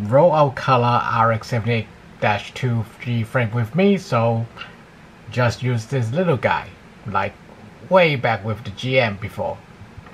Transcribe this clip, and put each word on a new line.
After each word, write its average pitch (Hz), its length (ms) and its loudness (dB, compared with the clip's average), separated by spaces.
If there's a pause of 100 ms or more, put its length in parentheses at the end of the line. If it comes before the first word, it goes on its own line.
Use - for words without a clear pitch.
rollout 147 500 4
color 120 480 2
R 113 260 2
X 110 160 -2
seventy-eight 113 400 -2 (340)
dash 104 340 -2
two 117 280 -2
frame 117 680 -4
with 117 240 -2
me, 196 220 4
so 117 460 0 (840)
just 117 320 0
use 123 240 -2
this 120 260 -2
little 165 240 2
guy, 104 320 -2 (380)
like 95 260 -4 (560)
way 175 280 4
back 113 280 -2
with 107 200 -6
the 101 80 -12
G 131 280 0
M 107 160 -2
before. 92 400 -8 (580)